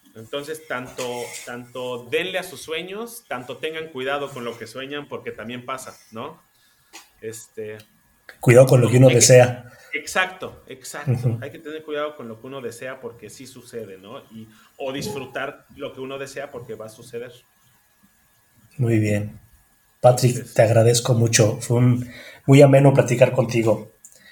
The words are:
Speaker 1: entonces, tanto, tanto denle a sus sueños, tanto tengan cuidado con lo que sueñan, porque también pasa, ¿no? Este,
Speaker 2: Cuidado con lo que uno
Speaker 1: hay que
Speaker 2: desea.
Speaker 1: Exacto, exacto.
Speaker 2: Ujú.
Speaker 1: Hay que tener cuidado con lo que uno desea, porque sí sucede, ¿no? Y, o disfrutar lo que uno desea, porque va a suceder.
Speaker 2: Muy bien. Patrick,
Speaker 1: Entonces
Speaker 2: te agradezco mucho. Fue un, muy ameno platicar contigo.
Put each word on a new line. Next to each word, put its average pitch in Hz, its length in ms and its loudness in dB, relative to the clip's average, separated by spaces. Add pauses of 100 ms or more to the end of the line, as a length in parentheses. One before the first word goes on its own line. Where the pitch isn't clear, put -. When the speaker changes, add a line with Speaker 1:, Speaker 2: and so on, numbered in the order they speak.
(160)
Speaker 1:
entonces, 143 520 -12
tanto, 123 760 -10
tanto 123 640 -12
denle 175 300 -4
a 175 40 -6
sus 135 180 -16
sueños, 190 680 -12
tanto 127 320 -12
tengan 160 300 -10
cuidado 135 440 -6
con 123 120 -12
lo 117 120 -10
que 113 100 -14
sueñan, 143 420 -12
porque 120 220 -12
también 120 340 -14
pasa, - 460 -12
¿no? 139 320 -14 (760)
Este, 110 680 -16 (520)
Speaker 2:
Cuidado 127 280 8
con 127 140 6
lo 113 80 2
que 123 80 4
uno 131 120 8
Speaker 1:
hay 120 60 6
que - 0 -
Speaker 2:
desea. 123 500 6 (280)
Speaker 1:
Exacto, 170 760 -8
exacto. - 460 -6
Speaker 2:
Ujú. 113 280 -2
Speaker 1:
Hay 143 100 -12
que 165 80 -18
tener 156 240 -14
cuidado 151 320 -8
con 123 120 -16
lo 113 120 -16
que 131 80 -20
uno 135 140 -14
desea, 131 380 -12
porque 117 300 -16
sí 131 180 -20
sucede, 113 500 -18
¿no? 101 220 -20 (120)
Y, 110 180 -20 (280)
o 135 140 -8
disfrutar 139 760 -10 (100)
lo 135 180 -12
que 131 80 -16
uno 135 160 -10
desea, 139 340 -12
porque 117 240 -14
va 107 120 -14
a - 20 -20
suceder. 120 420 -16 (1500)
Speaker 2:
Muy 117 220 2
bien. 104 400 -2 (640)
Patrick, 123 360 4
Speaker 1:
Entonces - 160 -14
Speaker 2:
te 123 100 4
agradezco 113 520 4
mucho. 113 460 2
Fue 120 160 -2
un, 123 320 2 (380)
muy 139 140 10
ameno 139 320 8
platicar 123 400 2
contigo. 113 580 -2 (400)